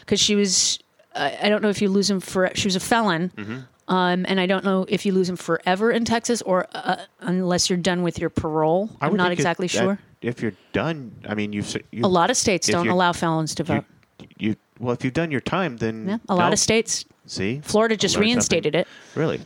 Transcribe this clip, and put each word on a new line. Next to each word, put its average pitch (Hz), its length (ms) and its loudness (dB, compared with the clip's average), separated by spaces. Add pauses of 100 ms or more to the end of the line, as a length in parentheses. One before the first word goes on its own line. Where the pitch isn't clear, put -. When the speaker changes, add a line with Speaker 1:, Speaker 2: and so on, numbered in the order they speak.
Speaker 1:
'Cause 202 120 0
she 208 160 2
was, 202 440 0 (360)
I, - 300 -4
I 208 60 2
don't 208 120 0
know 214 60 2
if 196 120 -2
you 208 80 2
lose 196 220 2
'em 196 100 0
for, 185 340 -2
she - 120 -2
was 185 80 -2
a 185 60 -2
felon. 185 560 0
Speaker 2:
Mm-hmm. 110 220 -8 (280)
Speaker 1:
Um, 180 400 2
and 190 140 0
I 180 60 0
don't 190 180 0
know 190 240 0
if 190 180 -2
you 196 60 2
lose 185 180 2
'em 175 60 -4
forever 185 560 0
in 233 120 0
Texas 233 380 0
or, 185 320 0
uh, 247 220 -2 (240)
unless 180 500 0
you're 185 80 0
done 175 240 0
with 170 160 -2
your 165 120 -2
parole. 160 580 0 (120)
Speaker 2:
I 139 60 -2
Speaker 1:
I'm 170 60 2
Speaker 2:
would 208 60 2
Speaker 1:
not 180 100 4
Speaker 2:
think 180 60 0
if 170 60 -8
Speaker 1:
exactly 170 280 0
Speaker 2:
that, - 40 -6
Speaker 1:
sure. 196 260 0 (240)
Speaker 2:
if 120 200 -4
you're 107 120 -4 (180)
done, 135 400 -4 (160)
I 107 60 -4
mean, 104 180 -4
you've 104 140 -4 (100)
s-, - 60 -6 (100)
you 117 120 -4
Speaker 1:
A 208 40 6
lot 180 220 6
of 254 60 2
states 185 320 2
Speaker 2:
if - 40 4
Speaker 1:
don't 175 140 2
Speaker 2:
you're, 180 80 4
Speaker 1:
allow 180 180 4
felons 160 440 0
to 165 60 -2
Speaker 2:
you, 156 40 -4
Speaker 1:
vote. 143 180 0 (540)
Speaker 2:
you, 101 180 0 (240)
well, 120 140 0
if - 100 -8
you've 127 100 0
done 165 160 0
your 131 120 -2
time, 165 340 -2
then 113 320 -4
Speaker 1:
Yeah, 214 100 -2 (120)
a 196 40 0
lot 175 140 4
Speaker 2:
no. 175 60 2
Speaker 1:
of 202 40 0
states. - 460 0 (220)
Speaker 2:
See? 135 360 -4
Speaker 1:
Florida 220 340 2
just 190 200 0
Speaker 2:
Learn 202 60 2
something. 220 80 2
Speaker 1:
reinstated 180 440 0
it. 170 140 0 (260)
Speaker 2:
Really? 139 320 -2